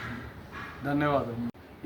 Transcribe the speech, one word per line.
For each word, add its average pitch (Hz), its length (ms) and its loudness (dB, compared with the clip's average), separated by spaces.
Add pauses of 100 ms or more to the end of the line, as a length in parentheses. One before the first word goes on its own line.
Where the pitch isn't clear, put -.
(880)
ధన్యవాదము. 135 600 4 (400)